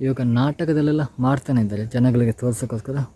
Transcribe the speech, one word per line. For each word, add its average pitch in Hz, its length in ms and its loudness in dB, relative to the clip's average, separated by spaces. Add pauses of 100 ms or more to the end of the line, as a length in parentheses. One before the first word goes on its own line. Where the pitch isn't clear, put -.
ಇವಾಗ 135 240 -2
ನಾಟಕದಲ್ಲೆಲ್ಲ 147 760 0 (180)
ಮಾಡ್ತಾನೆ 131 420 0
ಇದ್ದಾರೆ, 104 260 -2
ಜನಗಳಿಗೆ 120 460 2
ತೋರ್ಸೋಕ್ಕೋಸ್ಕರ 123 640 -4 (200)